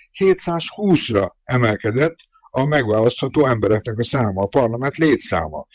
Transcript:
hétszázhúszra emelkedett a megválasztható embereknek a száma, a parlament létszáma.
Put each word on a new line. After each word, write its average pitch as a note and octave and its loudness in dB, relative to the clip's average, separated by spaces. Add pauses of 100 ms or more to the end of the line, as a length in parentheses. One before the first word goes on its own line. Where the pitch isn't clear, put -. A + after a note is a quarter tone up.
(120)
hétszázhúszra E3+ 0
emelkedett A#2+ 0 (340)
a C3 -2
megválasztható B2+ 0
embereknek G#2+ 0
a A#2+ -2
száma, G#2+ 0
a G2+ 0
parlament B2+ -2
létszáma. E2 0